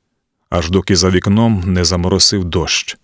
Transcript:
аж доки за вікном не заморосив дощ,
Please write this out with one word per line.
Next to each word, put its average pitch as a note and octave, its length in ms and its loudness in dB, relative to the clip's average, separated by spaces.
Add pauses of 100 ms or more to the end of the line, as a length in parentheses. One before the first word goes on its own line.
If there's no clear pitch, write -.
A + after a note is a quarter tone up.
(500)
аж E2 200 -2
доки F#2 260 2
за F2+ 140 2
вікном G#2 560 2
не F2+ 180 0
заморосив F#2 600 0
дощ, E2 600 -4